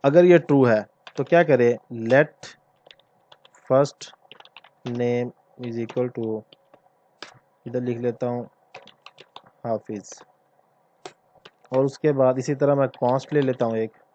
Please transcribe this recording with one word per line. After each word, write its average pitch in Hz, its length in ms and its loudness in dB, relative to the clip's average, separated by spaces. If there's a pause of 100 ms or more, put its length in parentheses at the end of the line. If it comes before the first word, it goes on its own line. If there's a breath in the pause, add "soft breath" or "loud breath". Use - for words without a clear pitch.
अगर 156 200 6
ये 175 140 8
true 143 260 2
है 110 160 2 (360)
तो 139 80 -4
क्या 170 180 4
करें, 120 340 2 (320)
let 143 400 0 (1200)
first 139 380 0 (840)
name 120 380 -4 (360)
is 117 160 -10
equal 123 340 -6
to, 110 240 -8 (1300)
इधर 123 160 -6
लिख 123 160 -6
लेता 120 280 -6
हूँ 120 220 -8 (1160)
Hafiz, 107 440 -10 (1600)
और 131 120 0
उसके 143 280 -2
बाद 131 260 2
इसी 139 160 -6
तरह 143 200 0
मैं 135 140 0 (100)
const 131 340 -4
ले 147 80 0
लेता 127 260 -2
हूँ 113 100 -4
एक। 110 160 -6 (220)